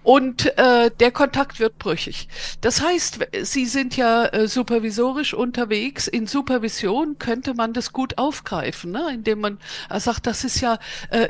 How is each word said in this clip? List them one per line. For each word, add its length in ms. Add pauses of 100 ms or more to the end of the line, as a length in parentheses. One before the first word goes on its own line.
Und, 560
äh, 400
der 140
Kontakt 480
wird 180
brüchig. 500 (320)
Das 220
heißt, 380
w-, 240
sie 220
sind 300
ja, 300
äh, 220
supervisorisch 840
unterwegs. 760
In 180
Supervision 920
könnte 360
man 180
das 200
gut 260
aufgreifen, 760
ne? 200
Indem 280
man, 180 (320)
äh, 100
sagt, 260
„Das 180
ist 160
ja, 180 (320)
äh, 200